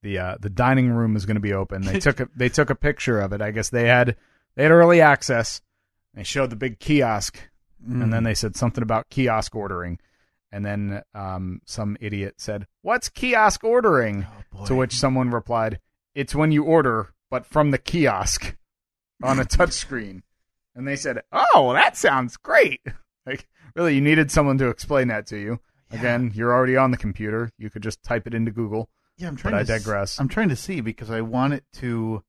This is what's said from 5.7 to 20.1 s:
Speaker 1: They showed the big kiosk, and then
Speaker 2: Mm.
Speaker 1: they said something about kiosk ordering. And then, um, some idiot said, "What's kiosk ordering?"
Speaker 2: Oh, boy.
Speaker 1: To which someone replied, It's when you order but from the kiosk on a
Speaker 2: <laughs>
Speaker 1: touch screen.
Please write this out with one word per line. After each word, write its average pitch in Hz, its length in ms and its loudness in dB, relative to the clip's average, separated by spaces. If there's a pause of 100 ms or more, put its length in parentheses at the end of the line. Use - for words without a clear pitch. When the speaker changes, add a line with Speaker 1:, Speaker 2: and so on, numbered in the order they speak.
Speaker 1:
They 107 100 -16
showed 135 260 -2
the 117 60 -10
big 113 220 -8
kiosk, 120 600 0 (480)
and 120 260 -2
then 113 100 0
Speaker 2:
Mm. - 20 0
Speaker 1:
they 113 100 0
said 98 220 -4
something - 260 -2
about 110 280 -2
kiosk 117 460 0
ordering. 90 420 -6 (520)
And 101 140 -8
then, 101 380 -6 (120)
um, 92 520 -8
some 104 340 -6
idiot 101 380 -6
said, 101 280 -8 (160)
"What's 240 260 -2
kiosk 226 560 2
ordering?" 143 640 2
Speaker 2:
Oh, - 300 -20
boy. 98 80 -12
Speaker 1:
To 135 100 0
which 127 180 0
someone 131 360 0
replied, 113 500 -2 (340)
It's 139 200 -6
when 156 180 4
you 151 120 2
order 135 480 2 (220)
but 127 120 -6
from 147 260 2
the 135 60 0
kiosk - 760 -2 (680)
on 131 180 0
a 127 40 0
Speaker 2:
<laughs> - 120 -2
Speaker 1:
touch 175 160 4
screen. 101 500 -10 (540)